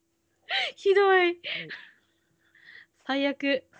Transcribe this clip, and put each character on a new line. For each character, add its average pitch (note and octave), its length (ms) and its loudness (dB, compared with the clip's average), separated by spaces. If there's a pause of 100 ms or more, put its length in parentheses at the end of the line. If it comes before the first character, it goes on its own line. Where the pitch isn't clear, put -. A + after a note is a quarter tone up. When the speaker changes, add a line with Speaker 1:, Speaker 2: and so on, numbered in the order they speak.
Speaker 1:
<laughs> - 760 -10
ひ G4 160 2
ど G4 200 4
い。 F#4 40 4
Speaker 2:
は F4+ 120 4
い。 F4 80 -6 (1700)
Speaker 1:
最 C#4 220 -2
悪。 C#4 200 -6
Speaker 2:
は C#4 80 0
い。 - 80 -10 (160)